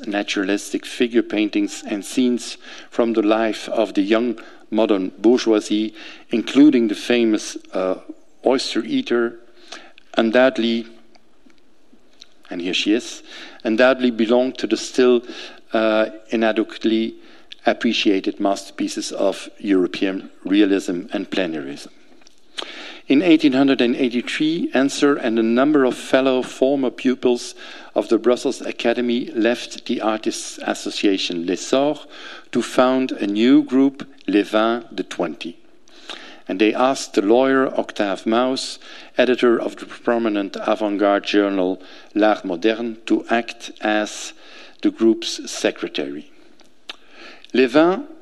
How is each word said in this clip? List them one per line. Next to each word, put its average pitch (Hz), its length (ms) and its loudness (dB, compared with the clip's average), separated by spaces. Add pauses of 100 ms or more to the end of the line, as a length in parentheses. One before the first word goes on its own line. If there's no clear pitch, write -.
naturalistic 101 760 -2
figure 120 360 0
paintings, 104 640 -2
and 98 200 -6
scenes 123 520 -2 (320)
from 117 220 0
the 110 100 2
life 110 460 0
of 107 260 -2
the 101 100 2
young 110 360 0 (320)
modern 107 460 2
bourgeoisie, 107 760 2 (360)
including 127 580 6
the 104 80 -2
famous, 113 600 0 (160)
uh, 92 260 -2 (460)
oyster 123 400 0
eater, 120 520 -2 (800)
undoubtedly, 117 680 2 (1600)
and 90 120 -8
here 87 120 -4
she 104 200 0
is, - 280 -4 (440)
undoubtedly 127 460 4
belong 120 420 0
to - 140 -6
the 107 100 0
still, 123 440 2 (520)
uh, 110 320 2 (240)
inadequately 110 840 -2 (500)
appreciated 104 760 0
masterpieces 101 720 -4
of - 460 -4
European 95 720 0 (160)
realism 95 680 2
and 98 180 -6
plenarism. 78 600 -6 (1160)
In - 140 4
eighteen 156 320 4
hundred 135 280 4
and 123 140 2
eighty-three, 139 800 -2
Ensor 139 420 2
and 117 220 -2
a 113 60 4
number 135 400 4
of 120 120 2
fellow 131 460 0
former 135 480 0
pupils 123 640 0 (400)
of - 160 -2
the 113 80 4
Brussels 123 440 0
Academy 120 640 -2
left - 580 -2
the 120 160 -4
Artists - 600 -4
Association 95 840 -2
L'Essor 135 520 -2 (540)
to 123 120 -2
found 131 480 0
a 101 160 -6
new 120 360 4
group, 135 460 0 (180)
Les 101 140 4
Vingts, 113 500 0
the - 120 -6
Twenty. - 560 -8 (880)
And 95 120 -2
they 107 140 4
asked 131 400 -2
the 107 80 2
lawyer 131 460 4 (120)
Octave 101 460 -4
Maus, 127 540 -2 (400)
editor 123 400 4
of - 160 -6
the - 100 -16
prominent 110 800 -2
avant-garde 101 600 2
journal 98 580 0 (320)
L'Art 104 280 2
Moderne, 113 600 -2
to - 240 0
act - 400 -4 (120)
as 107 520 -4 (480)
the - 80 2
group's - 600 0
secretary. 76 800 -6 (1200)
Les 127 140 4
Vingts 165 400 2 (140)